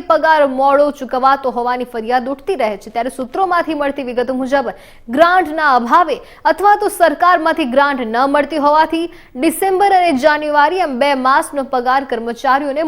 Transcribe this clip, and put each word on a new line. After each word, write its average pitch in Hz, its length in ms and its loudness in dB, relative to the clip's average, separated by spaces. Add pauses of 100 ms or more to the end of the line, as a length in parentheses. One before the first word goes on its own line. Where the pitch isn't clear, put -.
પગાર 311 400 4
મોડો 277 340 2 (160)
ચૂકવાતો 269 520 0
હોવાની 247 420 -4
ફરિયાદ 240 400 -2
ઉઠતી 370 220 -6
રહે 214 220 -2
છે. 214 160 -18
ત્યારે 240 160 -4
સૂત્રોમાંથી 320 680 -2
મળતી 277 340 -4
વિગતો 247 240 -4
મુજબ 254 360 -2 (460)
ગ્રાન્ટના 320 640 0
અભાવે 285 360 0 (360)
અથવા 392 320 2
તો 403 60 0
સરકારમાંથી 320 840 2
ગ્રાન્ટ 277 320 2
ન 220 100 -6 (200)
મળતી 294 300 -2
હોવાથી 320 440 2 (320)
ડિસેમ્બર 381 560 2
અને 339 260 2
જાન્યુઆરી 302 600 2
એમ 277 160 -4
બે 285 80 4 (160)
માસનો 285 480 0
પગાર 254 260 0 (140)
કર્મચારીઓને 269 760 -2